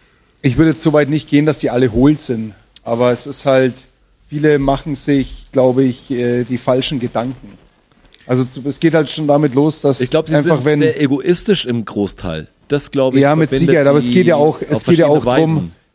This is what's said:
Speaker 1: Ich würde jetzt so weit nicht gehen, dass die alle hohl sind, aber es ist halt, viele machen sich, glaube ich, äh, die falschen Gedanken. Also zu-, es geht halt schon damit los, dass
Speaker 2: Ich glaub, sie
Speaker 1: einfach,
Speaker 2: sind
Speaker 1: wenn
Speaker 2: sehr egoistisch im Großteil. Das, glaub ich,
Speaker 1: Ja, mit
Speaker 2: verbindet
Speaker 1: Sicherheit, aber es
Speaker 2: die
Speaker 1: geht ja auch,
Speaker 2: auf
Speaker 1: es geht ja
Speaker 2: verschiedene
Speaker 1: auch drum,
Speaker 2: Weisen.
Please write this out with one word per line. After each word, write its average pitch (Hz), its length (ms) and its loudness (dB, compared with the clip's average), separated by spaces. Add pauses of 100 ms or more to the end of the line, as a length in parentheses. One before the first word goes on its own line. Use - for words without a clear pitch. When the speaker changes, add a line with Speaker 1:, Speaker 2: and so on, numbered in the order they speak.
(420)
Speaker 1:
Ich 123 160 0
würde 160 140 4
jetzt 151 100 -4
so 160 100 0
weit 147 160 2
nicht 147 220 -4
gehen, 147 160 2
dass 151 140 -2
die 139 100 -2
alle 120 240 0
hohl 139 260 4
sind, 110 340 -8 (300)
aber 120 300 0
es 120 120 -10
ist - 200 -10
halt, 131 280 2 (560)
viele 147 300 0
machen 139 360 -2
sich, 139 580 -4
glaube 131 320 2
ich, 127 260 -4
äh, 123 320 -2
die 120 140 -6
falschen 131 420 -2
Gedanken. 117 540 -8 (760)
Also 127 140 0
zu-, 127 220 -12
es 139 160 -8
geht 160 120 2
halt 156 160 0
schon 156 160 -6
damit 147 300 2
los, 147 240 0
dass 139 220 0
Speaker 2:
Ich 127 80 -2
glaub, - 180 -2
sie 156 80 0
Speaker 1:
einfach, 151 220 2
Speaker 2:
sind 131 80 -2
Speaker 1:
wenn 151 160 2
Speaker 2:
sehr 156 200 0
egoistisch 151 600 0
im 117 220 -4
Großteil. 90 640 -6 (180)
Das, 143 240 -4
glaub 131 240 0
ich, 135 60 4
Speaker 1:
Ja, 143 160 4
mit 160 140 2
Speaker 2:
verbindet 135 180 2
Speaker 1:
Sicherheit, 143 180 4
aber 143 120 4
es 123 80 0
Speaker 2:
die 123 80 0
Speaker 1:
geht 170 120 4
ja 170 80 2
auch, 147 220 2
Speaker 2:
auf - 60 -10
Speaker 1:
es - 40 -14 (160)
geht 170 160 2
ja 165 80 4
Speaker 2:
verschiedene - 20 2
Speaker 1:
auch 143 140 2
drum, 151 320 0
Speaker 2:
Weisen. 87 160 -4 (240)